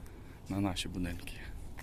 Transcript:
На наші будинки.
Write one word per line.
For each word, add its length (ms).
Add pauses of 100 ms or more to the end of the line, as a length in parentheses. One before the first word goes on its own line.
(480)
На 120
наші 280
будинки. 440 (500)